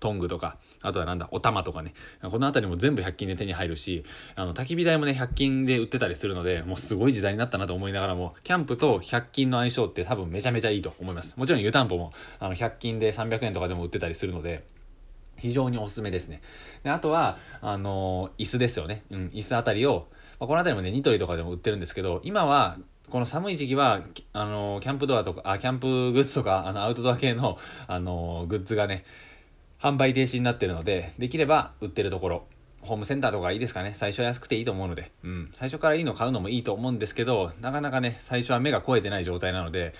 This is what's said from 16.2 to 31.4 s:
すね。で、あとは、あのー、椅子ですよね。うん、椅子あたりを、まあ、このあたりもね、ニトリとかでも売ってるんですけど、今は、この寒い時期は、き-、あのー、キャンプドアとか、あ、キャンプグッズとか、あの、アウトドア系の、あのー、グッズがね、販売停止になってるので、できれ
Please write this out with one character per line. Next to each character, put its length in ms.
す 80
ね。 120
で、 60
あ 100
と 100
は、 280
あ 140
の 600
ー、 60
椅 20
子 120
で 100
す 100
よ 80
ね。 240
う 60
ん、 180
椅 80
子 140
あ 80
た 80
り 140
を、 200
ま 60
あ、 20
こ 80
の 60
あ 40
た 60
り 60
も 60
ね、 100
ニ 100
ト 100
リ 60
と 80
か 80
で 80
も 80
売 60
っ 20
て 120
る 60
ん 40
で 60
す 100
け 60
ど、 200
今 240
は、 320
こ 80
の 60
寒 260
い 60
時 100
期 60
は、 260
き-、 180
あ 140
の 320
ー、 20
キ 80
ャ 60
ン 40
プ 80
ド 120
ア 40
と 120
か、 100
あ、 140
キ 80
ャ 60
ン 60
プ 340
グ 80
ッ 20
ズ 120
と 80
か、 240
あ 60
の、 100
ア 60
ウ 60
ト 80
ド 80
ア 80
系 160
の、 240
あ 140
の 440
ー、 20
グ 100
ッ 80
ズ 100
が 120
ね、 180
販 200
売 160
停 80
止 160
に 60
な 80
っ 40
て 100
る 60
の 100
で、 360
で 100
き 80
れ 80